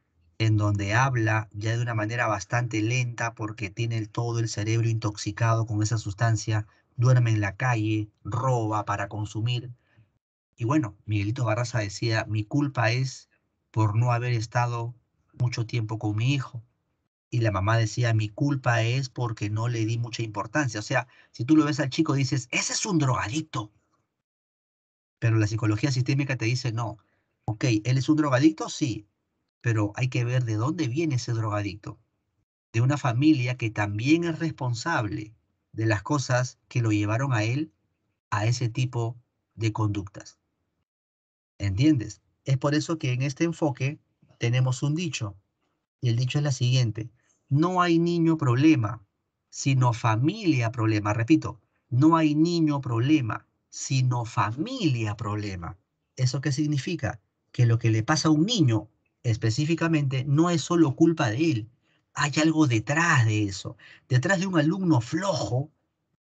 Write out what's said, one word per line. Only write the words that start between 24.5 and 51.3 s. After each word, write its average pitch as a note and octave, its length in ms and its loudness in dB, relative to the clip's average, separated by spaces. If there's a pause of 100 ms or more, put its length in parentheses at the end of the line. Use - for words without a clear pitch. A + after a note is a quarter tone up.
Pero A2+ 180 2
la G#2+ 100 2
psicología G#2+ 440 0
sistémica C3+ 460 0
te A2 80 -4
dice, B2 260 -2
No, A#2 260 -6 (480)
ok, A2 200 -4 (180)
él B2+ 140 2
es C3 120 0
un D3+ 80 4
drogadicto, D3+ 520 2
sí, - 380 -4 (540)
pero G#2+ 340 0
hay B2+ 140 -2
que B2 160 -2
ver B2 200 0
de A2 100 -2
dónde D#3 320 -2
viene C#3+ 280 -2
ese A#2+ 180 -4
drogadicto. G#2 680 -6 (720)
De A2+ 80 2
una C3+ 160 4
familia B2+ 600 2
que A2+ 140 -4
también A2 540 0
es D#3+ 140 -2
responsable C3 960 -4 (380)
de A2 120 -4
las G#2+ 180 0
cosas B2+ 640 -2
que B2 140 -2
lo A2 100 0
llevaron G#2+ 420 0
a G#2+ 100 2
él C3 300 -2 (580)
a G#2 160 0
ese A#2+ 220 0
tipo A#2+ 480 -4 (380)
de G#2+ 180 -2
conductas. G#2 640 -4 (1200)
¿Entiendes? A2 640 2 (220)
Es C3+ 140 0
por C#3+ 180 0
eso D#3+ 220 -2
que C3 160 -2
en B2+ 80 -2
este C#3 220 -4
enfoque D#3 560 -2 (400)
tenemos B2+ 440 0
un D3 120 0
dicho, C#3+ 420 -6 (640)
y B2 80 0
el A#2 80 2
dicho B2+ 220 0
es C#3+ 40 0
la C#3+ 80 0
siguiente: B2 600 0 (380)
"No F3 320 4
hay E3+ 180 4
niño E3 380 2
problema, C3 680 2 (440)
sino B2+ 440 2
familia B2 800 0
problema". G#2+ 420 0
Repito, A2+ 480 0 (280)